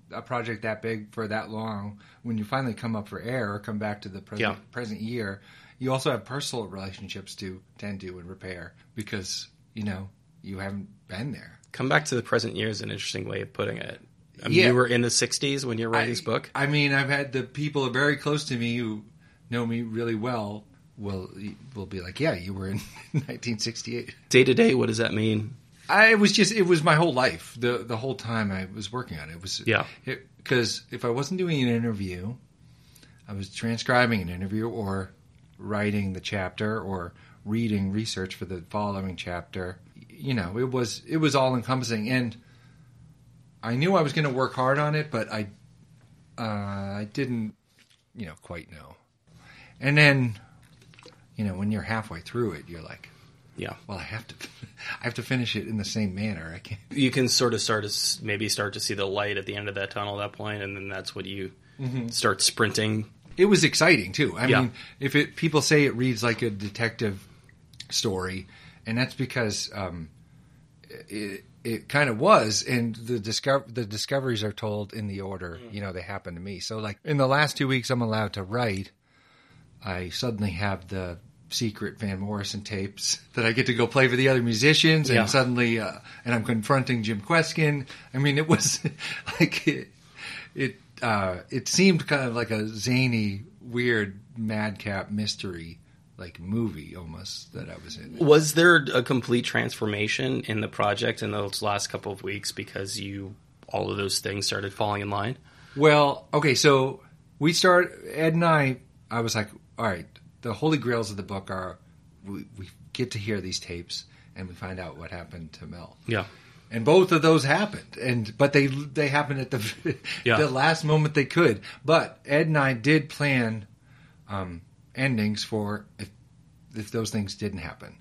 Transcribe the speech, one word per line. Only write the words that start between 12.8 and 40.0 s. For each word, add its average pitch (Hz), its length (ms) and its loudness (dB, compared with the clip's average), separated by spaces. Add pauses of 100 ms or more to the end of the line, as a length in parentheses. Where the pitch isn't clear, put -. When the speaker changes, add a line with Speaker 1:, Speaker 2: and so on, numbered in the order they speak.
Speaker 2:
an 107 80 -8
interesting 101 380 -6
way 104 140 -6
of 104 100 -12
putting 107 260 -6
it. - 220 -12 (420)
I 110 60 -4
mean, 113 100 4
Speaker 1:
Yeah. - 100 8
Speaker 2:
you 123 60 6
were 123 120 6
in 120 160 2
the 120 80 0
sixties 139 560 0
when 117 120 -2
you 113 80 -2
were 113 60 -2
writing 117 160 2
Speaker 1:
I, 120 40 -2
Speaker 2:
this - 100 -4
book? - 320 -2
Speaker 1:
I 139 120 0
mean, 143 280 2
I've 139 160 2
had 139 220 -2
the 131 100 0
people 143 480 -2
very 139 260 2
close 147 280 -2
to 131 120 -4
me 117 200 -2
who 110 260 -4 (480)
know 120 160 0
me 117 160 -2
really 117 320 -4
well 107 500 -4 (320)
will, 98 340 -6 (440)
will 98 120 -8
be 92 140 -8
like, 92 200 -10
"Yeah, 147 140 0
you 92 200 -6
were 95 140 -6
in 101 120 -4 (320)
<laughs> 143 160 -2
nineteen 120 300 -6
sixty-eight." 117 560 -8 (160)
Speaker 2:
Day 127 140 10
to 127 100 6
day, 226 200 6
what 117 120 4
does 110 120 0
that 117 140 0
mean? 107 440 0 (340)
Speaker 1:
I 220 240 10
was 202 180 8
just, 208 200 4
it 220 100 4
was 175 200 6
my 160 120 6
whole 160 180 6
life. 127 460 0
The, 120 200 2
the 117 200 -4
whole 131 160 -4
time 110 380 -2
I 95 220 -4
was 107 180 -10
working 120 260 -8
on 73 100 -12
it. 82 60 -14
It 85 80 -14
was, 95 240 -8
Speaker 2:
Yeah. 101 180 4 (220)
Speaker 1:
it, - 200 -8 (180)
'cause 120 460 2
if 123 140 -6
I 120 60 2
wasn't 139 280 -2
doing 170 240 0
an 123 60 2
interview, 107 680 -2 (920)
I 104 60 -12
was 98 180 -8
transcribing 117 680 2
an 85 80 -6
interview 98 380 -4
or 98 420 -4 (480)
writing 101 560 -2
the 92 60 -10
chapter 107 600 -4
or 90 320 -6 (320)
reading 104 480 0
research 98 440 -4
for - 100 -12
the 90 240 -8
following 98 460 -4
chapter. 90 600 -8 (300)